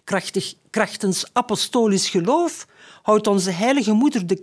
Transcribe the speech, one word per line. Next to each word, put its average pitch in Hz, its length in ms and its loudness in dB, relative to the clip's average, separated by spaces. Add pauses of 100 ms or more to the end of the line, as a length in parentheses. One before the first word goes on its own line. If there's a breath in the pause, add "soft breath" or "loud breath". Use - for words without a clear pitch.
Krachtig, - 500 -4 (160)
krachtens - 640 -2
apostolisch 226 760 0
geloof 277 580 0 (340 loud breath)
houdt 214 260 2
onze 196 240 2
heilige 220 420 0
moeder 220 340 2
de 190 160 0